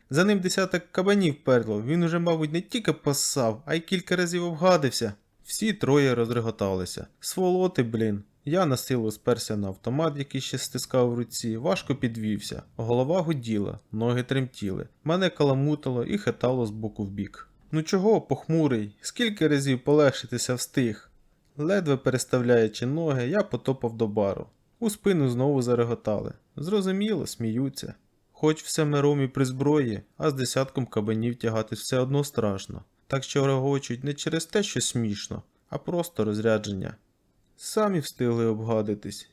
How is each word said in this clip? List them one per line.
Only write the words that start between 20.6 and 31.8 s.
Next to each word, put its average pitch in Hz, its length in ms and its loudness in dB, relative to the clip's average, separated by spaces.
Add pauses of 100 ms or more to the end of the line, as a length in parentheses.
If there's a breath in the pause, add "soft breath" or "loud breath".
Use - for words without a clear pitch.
Ледве 156 400 2
переставляючи 120 920 2
ноги, 135 420 -2
я 185 140 2
потопав 127 540 -4
до 113 100 2
бару. 101 400 -2 (320)
У 226 120 0
спину 175 380 2
знову 131 340 2
зареготали. 117 720 0 (240)
Зрозуміло, 190 680 -2
сміються. 117 680 -4 (380)
Хоч 156 300 0
все - 220 -2
миром 147 380 2
і 135 60 0
при 135 160 0
зброї, 131 580 2 (140)
а 151 140 0
з 139 40 -2
десятком 135 520 -2
кабанів 110 500 -2
тягати 110 380 -2
все - 240 -2